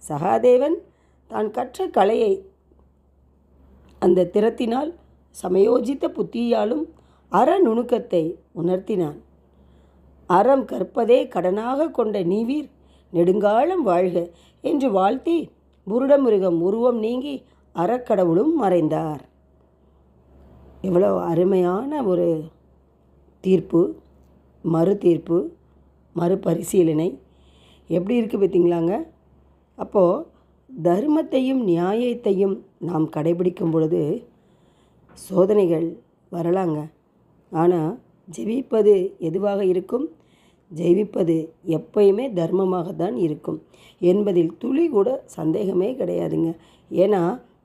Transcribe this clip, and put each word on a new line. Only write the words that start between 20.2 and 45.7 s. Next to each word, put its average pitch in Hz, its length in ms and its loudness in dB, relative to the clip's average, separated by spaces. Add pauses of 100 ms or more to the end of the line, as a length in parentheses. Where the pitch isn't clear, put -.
எவ்வளோ 190 400 2
அருமையான 185 840 0
ஒரு 170 400 0 (960)
தீர்ப்பு, 185 540 2 (680)
மறு 170 360 0
தீர்ப்பு, 175 540 0 (600)
மறுபரிசீலனை 175 1080 0 (720)
எப்படி 185 280 -2
இருக்கு 220 220 -2
பார்த்தீங்களாங்க? 175 680 0 (680)
அப்போ 202 500 0 (580)
தர்மத்தையும் 262 840 0
நியாயத்தையும் 196 920 0 (180)
நாம் 156 320 -4
கடைபிடிக்கும் 175 600 -2
பொழுது 160 560 -2 (840)
சோதனைகள் 185 840 0 (340)
வரலாங்க. 165 580 -2 (600)
ஆனா 170 460 0 (400)
ஜெயிப்பது 214 840 0
எதுவாக 196 460 -2
இருக்கும்? 190 440 -2 (680)
ஜெயிப்பது 170 720 0 (180)
எப்பயுமே 202 640 2
தர்மமாக 180 640 -2
தான் 180 200 -4
இருக்கும் 160 460 -4 (360)
என்பதில் 180 600 2
துளி 277 300 0
கூட 254 380 0
சந்தேகமே 185 680 -2